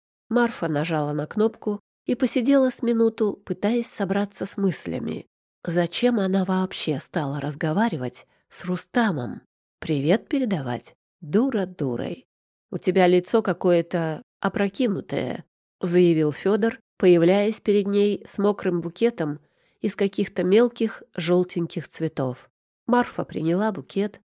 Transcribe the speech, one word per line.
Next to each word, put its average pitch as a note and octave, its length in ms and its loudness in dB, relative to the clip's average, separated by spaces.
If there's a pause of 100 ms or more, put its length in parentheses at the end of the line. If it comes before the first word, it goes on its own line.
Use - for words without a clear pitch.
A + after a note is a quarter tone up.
(300)
Марфа A3+ 380 0
нажала D3+ 460 -2
на D3+ 120 -4
кнопку G#3+ 540 -2 (260)
и B3 100 0
посидела C4 540 2
с - 140 -6
минуту, A3+ 640 2
пытаясь A3+ 420 -2
собраться G3+ 580 -4
с - 120 -12
мыслями. - 680 -4 (380)
Зачем F3+ 560 0
она F#3+ 240 2
вообще F#3 560 -2
стала D3 400 -4
разговаривать D3+ 880 -2 (220)
с - 160 -16
Рустамом? F3 760 -2 (380)
Привет D3+ 480 0
передавать? E3+ 680 -4 (280)
Дура G3+ 440 0
дурой. D3+ 600 -6 (440)
«У - 80 -8
тебя F3+ 300 4
лицо F3+ 340 2
какое-то E3+ 840 0 (180)
опрокинутое», G3 1040 -2 (340)
заявил E3+ 540 4
Федор, G#3 480 0 (160)
появляясь F#3+ 640 4
перед G3+ 260 2
ней G3+ 400 2
с - 120 -10
мокрым G3 420 0
букетом E3+ 580 -2 (400)
из G#3 160 -4
каких-то G3 480 -2
мелких A3 600 2 (120)
желтеньких F3 720 0
цветов. C#3 640 -6 (380)
Марфа A#3+ 360 0
приняла F3+ 480 -2
букет, G3 480 -6 (140)